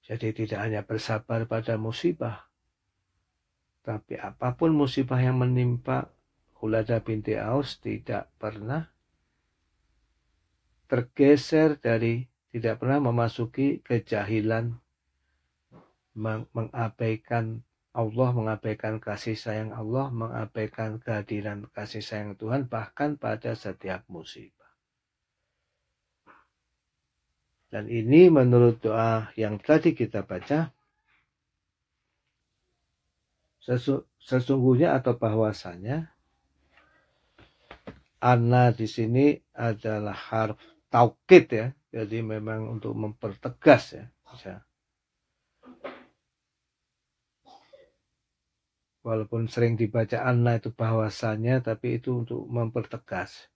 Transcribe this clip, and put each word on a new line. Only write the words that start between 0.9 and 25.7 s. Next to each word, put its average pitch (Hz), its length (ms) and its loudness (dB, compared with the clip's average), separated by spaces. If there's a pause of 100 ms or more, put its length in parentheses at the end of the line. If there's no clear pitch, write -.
pada 113 320 -4
musibah, 113 720 -6 (1400)
tapi - 320 -10
apapun 127 560 -2
musibah 131 480 0
yang 127 160 2
menimpa, 123 720 0 (520)
Khuladah 110 400 0
binti 110 320 -4
Aus 117 480 -4
tidak 107 560 -8
pernah 110 480 -8 (2000)
tergeser 143 880 4
dari, 117 480 0 (320)
tidak 113 240 -4
pernah 139 240 0
memasuki 120 800 -2
kejahilan, 113 960 -2 (1400)
meng-, 110 400 -6
mengabaikan 113 1120 -6 (240)
Allah, 120 400 0
mengabaikan 110 720 -4
kasih 107 320 -6
sayang 107 400 -8
Allah, 120 400 -4
mengabaikan 113 880 -8
kehadiran 104 720 -8
kasih 107 240 -12
sayang 104 400 -10
Tuhan, 123 320 -4
bahkan 143 480 -6
pada 113 400 -6
setiap 95 480 -10
musibah. - 640 -20 (3000)